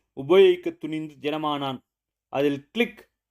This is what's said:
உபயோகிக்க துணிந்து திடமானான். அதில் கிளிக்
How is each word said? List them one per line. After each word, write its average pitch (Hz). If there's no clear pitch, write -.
உபயோகிக்க 175
துணிந்து 156
திடமானான். 147
அதில் 143
கிளிக் 233